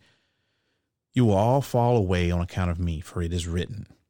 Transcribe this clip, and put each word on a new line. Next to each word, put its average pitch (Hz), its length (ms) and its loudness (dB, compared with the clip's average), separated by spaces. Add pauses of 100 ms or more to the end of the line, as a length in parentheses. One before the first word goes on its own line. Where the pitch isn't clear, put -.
(1160)
you 127 100 4
will 107 100 4
all 117 260 4
fall 123 360 2
away 90 340 2
on 87 100 0
account 90 300 -2
of 85 80 -4
me, 85 220 -4
for - 220 -8
it 85 100 -4
is 85 140 -4
written, 87 400 -6 (240)